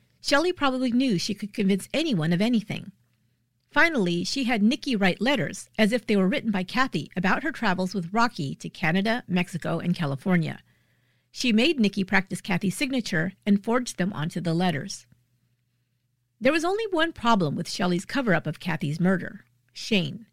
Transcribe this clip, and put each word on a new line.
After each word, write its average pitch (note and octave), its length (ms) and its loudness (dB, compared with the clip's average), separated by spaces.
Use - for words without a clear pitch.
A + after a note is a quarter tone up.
Shelley D#4 320 2
probably C4 400 0
knew A#3+ 280 2
she G3+ 160 -4
could G3+ 180 -10
convince G3 400 0
anyone G#3+ 400 0
of E3+ 80 0
anything. A3 500 -2
Finally, F#3 540 2
she C4+ 200 -2
had A3 180 2
Nikki B3+ 340 2
write F#3+ 240 2
letters G#3+ 560 -2
as G#3+ 160 4
if B3 140 -2
they G#3+ 100 2
were F#3 120 4
written A#3 220 0
by F#3 140 -2
Kathy A3+ 500 -2
about F#3 280 0
her D#4+ 100 -4
travels F#3 400 -2
with F3+ 220 -6
Rocky A3 400 0
to - 160 -12
Canada, G3 580 0
Mexico, F3 500 -2
and F3 160 0
California. D3+ 680 -2
She - 160 2
made C4 280 4
Nikki G3+ 240 2
practice F#3+ 360 -2
Kathy's F#3 360 -2
signature B3 560 -2
and G3+ 200 2
forged B3 340 -2
them F3+ 140 0
onto D#3+ 280 -4
the E3 140 0
letters. E3+ 500 -2
There B3+ 120 4
was D#4+ 120 2
only G4+ 280 0
one E4 200 2
problem G3+ 440 2
with - 120 -6
Shelley's F3+ 360 -2
cover-up G#3+ 420 0
of - 140 -6
Kathy's D3+ 400 -4
murder, F#3 440 0
Shane. - 600 -4